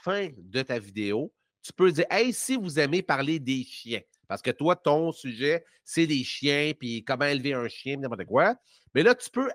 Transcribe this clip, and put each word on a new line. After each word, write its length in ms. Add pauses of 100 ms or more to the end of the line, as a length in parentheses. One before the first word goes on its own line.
fin 340
de 240
ta 160
vidéo, 560 (280)
tu 100
peux 220
dire, « 160
Hey, 240
si 240
vous 200
aimez 240
parler 380
des 240
chiens », 380 (260)
parce 140
que 100
toi, 240
ton 380
sujet, 500 (220)
c'est 220
des 180
chiens, 520
puis 280
comment 180
élever 300
un 160
chien, 260
n'importe 300
quoi. 300 (380)
Mais 80
là, 140
tu 140
peux 260